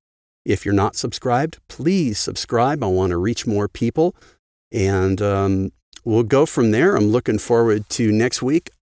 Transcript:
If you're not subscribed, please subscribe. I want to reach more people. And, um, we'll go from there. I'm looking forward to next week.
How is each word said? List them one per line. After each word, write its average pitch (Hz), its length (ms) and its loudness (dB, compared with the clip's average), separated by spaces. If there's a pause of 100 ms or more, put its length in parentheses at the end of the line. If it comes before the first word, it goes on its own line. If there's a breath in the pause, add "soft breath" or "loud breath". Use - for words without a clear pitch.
(440)
If - 220 -4
you're 98 80 -2
not 101 240 0
subscribed, 127 640 -4 (100)
please 151 500 -2
subscribe. 131 640 -2
I 104 40 -2
want 92 240 2
to 85 60 0
reach 110 300 -2
more 101 220 -2
people. 160 460 -2 (560 soft breath)
And, 95 500 0
um, 98 500 0 (320)
we'll 117 200 0
go 135 220 2
from 120 260 0
there. 156 260 2
I'm 104 80 2
looking 110 320 0
forward 113 540 2
to 113 200 0
next 107 300 0
week. 143 300 -2 (100)